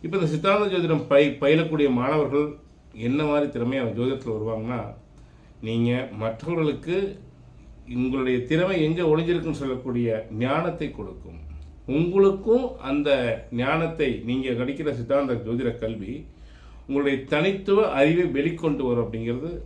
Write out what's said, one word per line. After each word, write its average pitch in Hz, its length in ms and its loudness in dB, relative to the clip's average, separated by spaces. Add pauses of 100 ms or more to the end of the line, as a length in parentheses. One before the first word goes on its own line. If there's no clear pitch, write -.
இப்ப 165 140 -4
இந்த 165 140 2
சித்தாந்த 196 400 2
ஜோதிடம் 160 360 2
பய-, 143 320 6
பயிலக்கூடிய 156 560 4
மாணவர்கள் 143 500 2 (600)
என்ன 139 140 0 (100)
மாதிரி 147 240 2
திறமையா 123 280 -2 (140)
ஜோதிடத்துல 120 400 -2
வருவாங்கன்னா, 110 420 -4 (880)
நீங்க 117 240 2 (320)
மற்றவர்களுக்கு 151 760 -2 (1000)
உங்களுடைய 127 400 0 (120)
திறமை 180 260 2 (100)
எங்க 165 140 0 (100)
ஒளிஞ்சிருக்குன்னு 165 500 0
சொல்லக்கூடிய 120 480 -2 (360)
ஞானத்தை 156 440 -2 (100)
கொடுக்கும். 92 400 -14 (600)
உங்களுக்கும் 196 680 4 (220)
அந்த 147 220 2 (500)
ஞானத்தை, 151 500 0 (200)
நீங்க 131 320 0
படிக்கிற 143 380 -4
சித்தாந்த 131 460 0
ஜோதிட 120 240 -2 (140)
கல்வி 110 300 -6 (720)
உங்களுடைய 139 300 0 (180)
தனித்துவ 196 520 2 (120)
அறிவை 165 260 4 (120)
வெளிக்கொண்டு 151 500 0
வரும் 117 180 2
அப்படிங்கிறது 120 460 -4 (140)